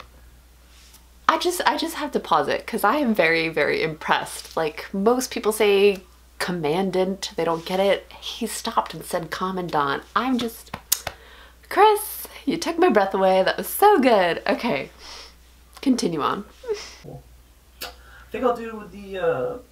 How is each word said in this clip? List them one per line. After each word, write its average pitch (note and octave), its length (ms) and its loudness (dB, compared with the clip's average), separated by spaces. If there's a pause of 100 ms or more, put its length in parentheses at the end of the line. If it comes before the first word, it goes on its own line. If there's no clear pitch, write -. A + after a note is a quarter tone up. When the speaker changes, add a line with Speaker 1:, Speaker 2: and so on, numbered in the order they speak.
(1300)
Speaker 1:
I D#4+ 100 4
just, F4 280 -4
I D#4+ 100 2
just D#4+ 200 -6
have C#4+ 160 -6
to - 80 -2
pause D3+ 280 0
it, - 180 -4
'cause - 180 -2
I G#3+ 120 4
am C4 180 2
very, E3 360 2
very D3 320 0
impressed. - 760 -4
Like, D#3+ 380 -4
most A#3+ 360 2
people - 220 -2
say G3+ 460 4 (400)
commandant, F#3 960 -2
they E3 80 0
don't E3 220 -2
get F#3 140 0
it. G3 300 2 (100)
He - 260 -8
stopped - 480 -4
and D#3+ 100 -12
said D#3 260 -6
commandant. E3 760 -2 (100)
I'm B3 240 0
just, - 360 -8 (920)
Chris, G#4 580 2 (200)
you - 100 0
took E4+ 220 -4
my F4+ 100 6
breath G3+ 240 4
away. F#3+ 300 4
That F3+ 160 0
was G#3 80 -6
so G4+ 340 6
good. G3+ 460 4
Okay, G#3+ 440 -2 (920)
continue G#3 400 2
on. C#3+ 220 -2 (580)
Speaker 2:
Cool. - 200 -16 (600)
I - 60 -10 (420)
think A3 140 -6
I'll A#3+ 120 -4
do A3+ 360 -12
the, G3 260 -12
uh... D3 400 -2 (140)